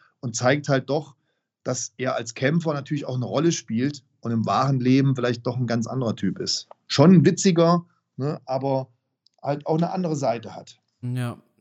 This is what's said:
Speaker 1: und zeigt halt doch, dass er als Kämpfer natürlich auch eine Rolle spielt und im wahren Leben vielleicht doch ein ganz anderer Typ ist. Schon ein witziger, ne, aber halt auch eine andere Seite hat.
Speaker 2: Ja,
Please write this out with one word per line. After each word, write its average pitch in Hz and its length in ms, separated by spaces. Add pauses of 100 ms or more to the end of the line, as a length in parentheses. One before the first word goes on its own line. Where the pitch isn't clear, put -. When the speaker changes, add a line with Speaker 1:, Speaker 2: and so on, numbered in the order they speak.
(220)
Speaker 1:
und 117 160
zeigt 143 320
halt 131 200
doch, 147 260 (480)
dass - 340
er - 180
als 117 180
Kämpfer 160 400
natürlich 143 320
auch 127 100
eine 123 100
Rolle 143 260
spielt 127 520 (180)
und 117 100
im 113 140
wahren 127 340
Leben 131 360
vielleicht 120 300
doch 123 120
ein 123 100
ganz 117 200
anderer 123 280
Typ - 240
ist. - 280 (200)
Schon 160 260
ein 151 120
witziger, 170 600 (300)
ne, 143 300
aber 135 420 (540)
halt 147 260
auch 160 100
eine 170 140
andere 180 240
Seite 117 400
hat. - 240 (220)
Speaker 2:
Ja, 123 400 (200)